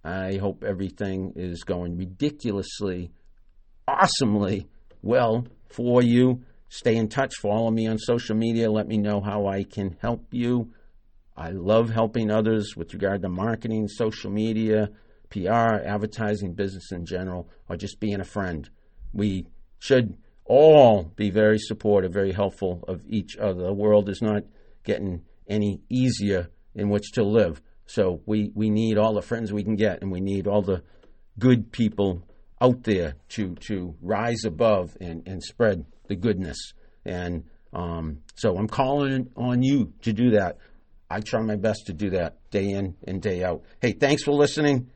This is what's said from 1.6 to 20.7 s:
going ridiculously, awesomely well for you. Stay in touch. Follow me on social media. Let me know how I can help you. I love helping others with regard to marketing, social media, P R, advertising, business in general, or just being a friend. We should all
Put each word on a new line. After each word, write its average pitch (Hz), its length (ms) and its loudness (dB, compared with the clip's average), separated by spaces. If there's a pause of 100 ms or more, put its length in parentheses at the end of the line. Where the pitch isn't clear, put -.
going 87 340 -6
ridiculously, 95 1120 -6 (760)
awesomely 104 800 0 (340)
well 120 440 2 (240)
for 120 320 2
you. 123 420 4 (260)
Stay - 260 0
in 110 120 0
touch. 135 280 -4
Follow 113 340 0
me 113 180 0
on 110 120 -2
social 117 360 -2
media. 113 360 0
Let 107 160 0
me 110 100 -2
know 104 240 0
how 104 260 -2
I 98 160 -2
can 95 380 -6
help 117 300 -6
you. 120 420 -2 (640)
I 82 140 -10
love 107 380 2
helping 113 420 0
others 110 440 0
with - 180 -10
regard 95 280 -2
to 95 80 -4
marketing, 110 580 -4
social 107 440 -4
media, 107 580 0 (400)
P 92 180 -6
R, 113 360 2
advertising, 104 680 -4
business 95 380 -6
in 87 140 -8
general, 90 440 -8 (180)
or 90 80 -8
just 95 240 -10
being 101 200 -2
a 92 40 -8
friend. 87 460 -6 (440)
We 101 340 -2 (320)
should 123 380 2 (280)
all 131 580 10